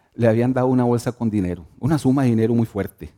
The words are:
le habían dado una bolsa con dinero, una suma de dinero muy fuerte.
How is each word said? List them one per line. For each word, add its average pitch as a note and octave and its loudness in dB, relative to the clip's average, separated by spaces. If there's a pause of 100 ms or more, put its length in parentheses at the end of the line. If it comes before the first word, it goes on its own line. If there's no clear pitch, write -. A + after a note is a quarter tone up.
(140)
le A#2 0
habían A#2+ 2
dado B2+ 0
una B2+ 2
bolsa A#2+ 0
con A#2 -4
dinero, F2+ -4 (140)
una D3 0
suma C3+ 0
de B2 2
dinero A2+ 2
muy A#2 2
fuerte. F#2 -8